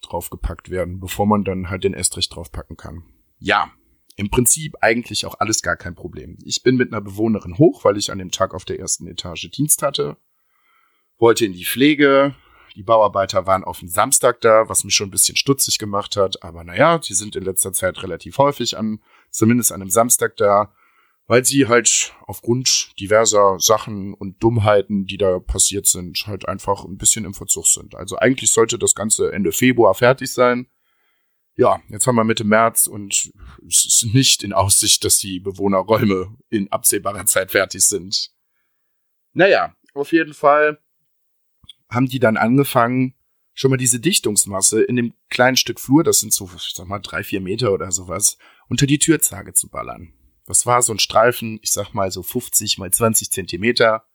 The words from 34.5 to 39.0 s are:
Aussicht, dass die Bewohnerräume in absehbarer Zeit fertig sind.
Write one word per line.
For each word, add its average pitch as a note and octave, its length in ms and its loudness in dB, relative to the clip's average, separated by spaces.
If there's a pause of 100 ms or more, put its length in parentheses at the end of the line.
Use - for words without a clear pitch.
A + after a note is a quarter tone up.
Aussicht, F#2+ 500 2
dass G#2 140 2
die F#2+ 220 -6
Bewohnerräume G2 1000 0 (120)
in G2+ 220 -2
absehbarer G2+ 540 -2
Zeit F#2+ 260 0
fertig G2 340 2
sind. F#2+ 440 -4 (1040)